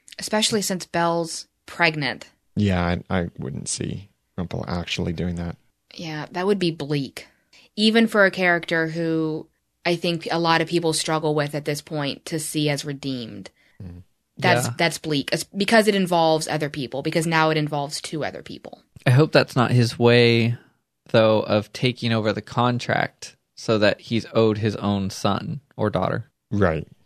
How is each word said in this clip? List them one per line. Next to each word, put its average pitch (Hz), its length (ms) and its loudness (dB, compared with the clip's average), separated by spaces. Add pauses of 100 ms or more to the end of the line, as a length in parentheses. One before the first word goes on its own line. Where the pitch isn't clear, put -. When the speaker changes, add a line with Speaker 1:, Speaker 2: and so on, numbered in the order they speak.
(180)
Speaker 1:
Especially 214 440 -2
since 185 240 -6
Belle's 170 640 -2 (180)
pregnant. 151 640 -2 (240)
Speaker 2:
Yeah, 90 420 2 (140)
I, 92 120 2
I 85 60 -4 (100)
wouldn't - 300 -8
see - 400 -6 (300)
Rumpel 85 300 -6
actually 87 440 -4
doing 85 240 -4
that. 85 200 -6 (380)
Speaker 1:
Yeah, 156 380 -10
that 180 140 -4
would 202 140 2
be 175 100 2
bleak. 147 560 -6 (500)
Even 220 300 4
for 214 180 4
a 190 60 4
character 170 580 0
who 160 600 -2 (360)
I 175 120 2
think 170 340 -4
a 170 80 0
lot 165 220 4
of 160 80 0
people 170 240 0
struggle 156 420 0
with 147 200 -2
at 147 100 -6
this 147 180 -4
point 143 440 -6
to 165 120 -4
see 151 300 -2
as 143 160 -2
redeemed. 127 680 -8 (320)
Speaker 2:
Mm-hmm. 87 160 -14 (400)
Speaker 1:
That's, 135 300 2
Speaker 3:
Yeah. 120 100 -4
Speaker 1:
that's 165 200 0
bleak, 147 340 -4
es-, 156 120 -2
because 202 440 2
it 202 80 2
involves 165 500 2
other 151 240 -4
people, 135 320 -6
because 160 240 -2
now 160 240 4
it 156 60 0
involves 151 440 -4
two 147 240 -8
other 92 180 -8
people. - 380 -16 (240)
Speaker 3:
I 131 60 4
hope 143 220 6
that's - 240 -2
not 123 140 2
his 120 280 2
way, 117 580 6 (540)
though, 110 300 6
of 104 320 -2
taking 120 400 -2
over 107 200 0
the 104 100 -4
contract - 920 -2 (180)
so 113 240 0
that 101 220 4
he's 113 320 -2
owed 110 260 4
his 104 180 0
own 98 340 -2
son - 500 -4 (160)
or 107 140 0
daughter. 92 400 -2 (200)
Speaker 2:
Right. 87 360 0 (200)